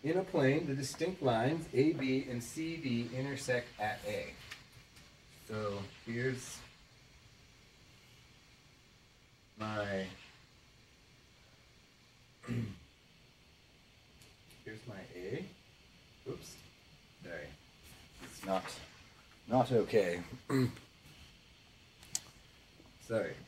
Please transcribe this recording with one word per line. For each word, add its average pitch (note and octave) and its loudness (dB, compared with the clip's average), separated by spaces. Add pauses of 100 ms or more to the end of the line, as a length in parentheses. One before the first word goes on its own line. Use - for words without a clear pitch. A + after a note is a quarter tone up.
in E3+ 4
a F#3 4
plane, D3 6
the C3+ 0
distinct D#3 -2
lines C3 4
A C#3+ 8
B C3 2
and A#2+ -2
C D#3+ -4
D A#2+ 0
intersect B2+ 0 (120)
at G#2+ 0
A. - -4 (1120)
So G#2 -2 (260)
here's A#2+ -2 (3000)
my, G#2 0 (2500)
<clears throat> A#2+ -2 (2000)
here's A2 -12
my G2 -10 (160)
A. A2+ -6 (840)
Oops. - -10 (680)
Sorry. D#2 -8 (760)
It's - -14
not, F#2+ 0 (840)
not B2 6
okay. F#2+ 6 (280)
<clears throat> C3 4 (2500)
Sorry. G2+ 0 (160)